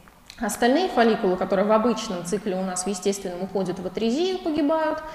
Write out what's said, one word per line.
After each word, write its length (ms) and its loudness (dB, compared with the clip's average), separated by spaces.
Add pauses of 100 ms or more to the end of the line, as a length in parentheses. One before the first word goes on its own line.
(400)
остальные 500 2
фолликулы, 480 4
которые 280 2
в 60 4
обычном 540 0
цикле 320 -2
у 60 -2
нас 200 -4
в 40 -4
естественном 560 -4
уходят 360 -2
в 80 -4
атрезию, 520 0
погибают, 600 0 (140)